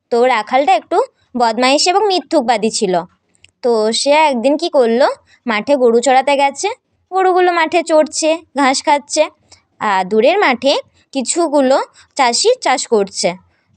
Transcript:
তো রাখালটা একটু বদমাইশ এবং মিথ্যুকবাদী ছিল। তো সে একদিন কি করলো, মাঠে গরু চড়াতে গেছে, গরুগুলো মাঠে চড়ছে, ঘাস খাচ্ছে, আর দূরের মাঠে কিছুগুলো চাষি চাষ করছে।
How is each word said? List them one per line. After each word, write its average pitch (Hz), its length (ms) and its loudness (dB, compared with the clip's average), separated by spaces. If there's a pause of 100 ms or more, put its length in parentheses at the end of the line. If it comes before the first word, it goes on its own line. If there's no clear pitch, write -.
(120)
তো 240 40 0 (100)
রাখালটা 254 480 0
একটু 330 220 -4 (400)
বদমাইশ 254 520 0
এবং 392 180 2
মিথ্যুকবাদী 240 640 0
ছিল। 185 240 -2 (680)
তো 240 100 0 (200)
সে 277 180 -2
একদিন 285 460 2
কি 339 120 -4
করলো, 254 380 2 (400)
মাঠে 220 300 -2
গরু 240 240 2
চড়াতে 262 360 2
গেছে, 277 320 -2 (440)
গরুগুলো 370 400 2
মাঠে 339 300 0
চড়ছে, 311 480 0 (260)
ঘাস 269 260 0
খাচ্ছে, 294 400 -2 (580)
আর 196 240 -2
দূরের 220 340 2
মাঠে 277 340 0 (420)
কিছুগুলো 269 600 0 (400)
চাষি 254 340 0 (100)
চাষ 269 260 -2
করছে। 202 420 -2 (480)